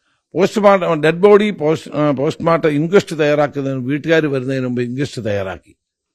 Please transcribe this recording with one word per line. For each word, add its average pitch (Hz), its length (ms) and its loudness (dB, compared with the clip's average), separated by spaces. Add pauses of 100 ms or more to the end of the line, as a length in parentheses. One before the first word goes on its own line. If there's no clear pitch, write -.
(340)
പോസ്റ്റ്മോർട്ടം, 185 680 2
ഡെഡ് 170 240 2
ബോഡി 208 240 6
പോസ്റ്റ്, 156 400 -4
ആ, 147 200 0
പോസ്റ്റ്മോർട്ടം 156 580 0
ഇൻക്വസ്റ്റ് 165 500 0
തയ്യാറാക്കുന്നതിന് 143 680 -2
വീട്ടുകാർ 156 400 -2
വരുന്നതിന് 135 400 -4
മുമ്പ് 123 160 -4
ഇൻക്വസ്റ്റ് 123 420 -6
തയ്യാറാക്കി. 95 520 -8 (380)